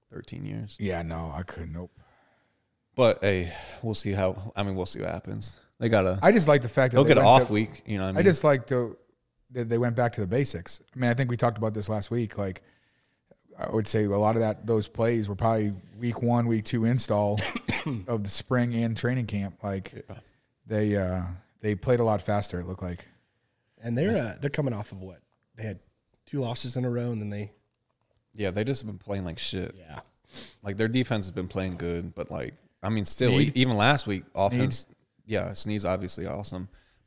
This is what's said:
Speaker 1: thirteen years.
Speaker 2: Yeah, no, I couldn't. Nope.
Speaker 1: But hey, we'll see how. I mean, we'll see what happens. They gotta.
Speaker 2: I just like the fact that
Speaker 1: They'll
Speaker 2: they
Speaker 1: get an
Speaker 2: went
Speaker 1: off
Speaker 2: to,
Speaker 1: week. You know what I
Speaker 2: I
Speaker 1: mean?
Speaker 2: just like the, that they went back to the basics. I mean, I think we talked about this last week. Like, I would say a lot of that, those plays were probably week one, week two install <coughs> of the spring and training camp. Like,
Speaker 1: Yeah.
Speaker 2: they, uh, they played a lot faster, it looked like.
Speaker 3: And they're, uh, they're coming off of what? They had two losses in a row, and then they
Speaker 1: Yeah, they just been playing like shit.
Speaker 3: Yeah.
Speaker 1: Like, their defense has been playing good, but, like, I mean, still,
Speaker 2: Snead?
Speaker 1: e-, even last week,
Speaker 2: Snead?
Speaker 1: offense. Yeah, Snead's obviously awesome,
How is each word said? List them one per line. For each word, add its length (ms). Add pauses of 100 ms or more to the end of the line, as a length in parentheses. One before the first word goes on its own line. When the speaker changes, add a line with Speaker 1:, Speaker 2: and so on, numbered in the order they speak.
(120)
Speaker 1:
thirteen 340
years. 340
Speaker 2:
Yeah, 240
no, 300
I 100
couldn't. 300
Nope. 180 (1000)
Speaker 1:
But 280
hey, 300 (300)
we'll 140
see 160
how. 420
I 100
mean, 120
we'll 100
see 140
what 100
happens. 480 (220)
They 80
gotta. 340
Speaker 2:
I 120
just 160
like 120
the 80
fact 220
that 60
Speaker 1:
They'll 80
Speaker 2:
they 60
Speaker 1:
get 80
an 40
Speaker 2:
went 200
Speaker 1:
off 40
Speaker 2:
to, 60
Speaker 1:
week. 320
You 120
know 60
what 40
I 20
Speaker 2:
I 80
Speaker 1:
mean? 80
Speaker 2:
just 180
like 240
the, 300 (540)
that 180
they 80
went 180
back 180
to 80
the 60
basics. 540 (120)
I 60
mean, 100
I 40
think 180
we 60
talked 200
about 160
this 140
last 240
week. 260
Like, 240 (960)
I 120
would 180
say 160
a 60
lot 260
of 60
that, 260
those 220
plays 400
were 60
probably 360 (260)
week 240
one, 260
week 180
two 180
install 560 (340)
<coughs> 340
of 180
the 40
spring 460
and 220
training 300
camp. 360
Like, 300 (160)
Speaker 1:
Yeah. 60 (520)
Speaker 2:
they, 300
uh, 240 (400)
they 140
played 260
a 20
lot 180
faster, 380
it 80
looked 160
like. 240 (760)
Speaker 3:
And 160
they're, 200
uh, 240
they're 80
coming 240
off 180
of 100
what? 180 (360)
They 80
had 160 (460)
two 160
losses 340
in 100
a 40
row, 220
and 100
then 80
they 220 (840)
Speaker 1:
Yeah, 180
they 140
just 200
been 120
playing 280
like 140
shit. 400
Speaker 3:
Yeah. 220 (600)
Speaker 1:
Like, 160
their 120
defense 360
has 60
been 160
playing 300
good, 360
but, 160
like, 240 (300)
I 60
mean, 160
still, 260
Speaker 2:
Snead? 240
Speaker 1:
e-, 60
even 160
last 300
week, 160 (100)
Speaker 2:
Snead? 200
Speaker 1:
offense. 320 (420)
Yeah, 260
Snead's 320
obviously 400
awesome, 420 (400)